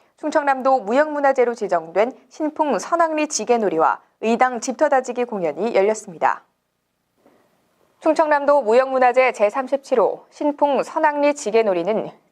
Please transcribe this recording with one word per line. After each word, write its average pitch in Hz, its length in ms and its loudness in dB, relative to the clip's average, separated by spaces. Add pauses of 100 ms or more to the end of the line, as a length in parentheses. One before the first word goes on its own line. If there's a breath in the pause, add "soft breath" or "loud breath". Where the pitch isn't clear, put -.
(180 soft breath)
충청남도 269 640 0
무형문화재로 269 760 0
지정된 180 560 -2 (180 loud breath)
신풍 302 480 -4
선악리 311 500 0
지게놀이와 196 720 0 (200 soft breath)
의당 233 380 0
집터다지기 254 680 -2
공연이 185 500 -4
열렸습니다. 185 680 0 (1600 soft breath)
충청남도 294 600 2
무형문화재 254 720 4
제삼십칠 262 680 -2
호 - 300 0
신풍 285 540 -2
선악리 294 520 0
지게놀이는 202 760 -2 (200)